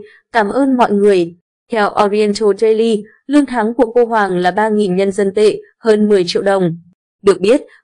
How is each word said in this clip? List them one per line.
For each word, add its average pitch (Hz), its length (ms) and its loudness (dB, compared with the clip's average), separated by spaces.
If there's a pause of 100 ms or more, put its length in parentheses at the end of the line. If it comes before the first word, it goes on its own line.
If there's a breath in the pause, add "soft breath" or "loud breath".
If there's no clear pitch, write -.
(340 loud breath)
Cảm 208 160 0
ơn 262 280 0
mọi 226 140 0
người." 196 440 0 (360)
Theo 208 180 0 (160)
Oriental 208 520 0
Daily, 220 460 0 (240 loud breath)
lương 277 180 2
tháng 233 280 -4
của 233 220 0
cô 240 100 4
Hoàng 208 320 -2
là 180 140 0
ba 214 180 -2
nghìn 208 260 0
nhân 196 160 0
dân 196 240 -2
tệ, 208 240 2 (200 loud breath)
hơn 214 300 0
mười 196 180 2
triệu 202 140 -4
đồng. 190 360 0 (460)
Được 196 180 2
biết, 226 200 2 (220 loud breath)